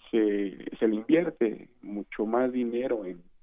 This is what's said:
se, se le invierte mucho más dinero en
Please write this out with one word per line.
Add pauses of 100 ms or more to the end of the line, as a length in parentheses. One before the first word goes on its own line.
(100)
se,
se
le
invierte (140)
mucho
más
dinero
en (200)